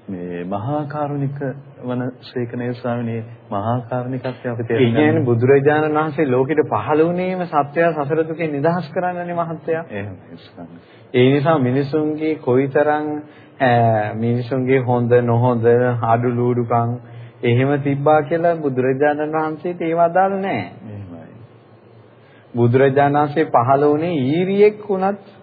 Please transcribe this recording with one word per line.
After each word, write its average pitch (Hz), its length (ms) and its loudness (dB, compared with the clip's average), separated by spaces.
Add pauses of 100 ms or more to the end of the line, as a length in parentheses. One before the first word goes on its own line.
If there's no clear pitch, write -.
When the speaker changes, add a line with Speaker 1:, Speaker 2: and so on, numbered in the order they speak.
Speaker 1:
මේ 87 400 -10
මහා 107 420 -6
කරුණික 143 540 -6 (400)
වන 123 220 -6 (220)
සේකනේ 120 480 -6
ස්වාමීනි, 120 520 -6 (220)
මහා 110 380 -4
කරුණිකත්වය 127 640 -6
අපි 120 160 -4
තේරුම් 117 200 2
Speaker 2:
ඒ 120 40 4
කියන්නේ 151 240 4
Speaker 1:
ගන්න. 160 140 2
Speaker 2:
බුදුරජාණන් 139 720 4
වහන්සේ 151 300 0
ලෝකෙට 131 400 2
පහළ 120 360 0
වුණේම 180 420 0
සත්‍යය 160 420 0
සසර 156 380 0
දුකෙන් 160 280 -4
නිදහස් 165 380 0
කරන්නනේ 175 460 -4
මහත්තයා. 165 520 -4
Speaker 1:
එහෙමයි 98 520 -12
ස්වාමීනි. - 420 -20 (300)
Speaker 2:
ඒ 127 180 6
නිසා 147 280 2
මිනිසුන්ගේ 151 800 0
කොයිතරම්, 147 760 0 (460)
ඈ, 113 580 2
මිනිසුන්ගේ 123 680 0
හොඳ 120 380 0
නොහොඳ 120 460 2 (380)
අඩු 120 260 2
ලූඩුකම් 120 680 0 (440)
එහෙම 131 380 2
තිබ්බා 143 420 2
කියලා 170 360 0
බුදුරජාණන් 147 760 0
වහන්සේට 156 480 -4
ඒව 165 180 -2
අදාළ 185 380 2
නෑ. 190 280 -4 (200)
Speaker 1:
එහෙමයි. 95 380 -14 (1300)
Speaker 2:
බුදුරජාණන් 135 640 4
වහන්සේ 147 300 0
පහළ 139 360 4
වුණේ 151 300 2 (100)
ඊරියෙක් 196 600 2
වුණත් 196 600 -4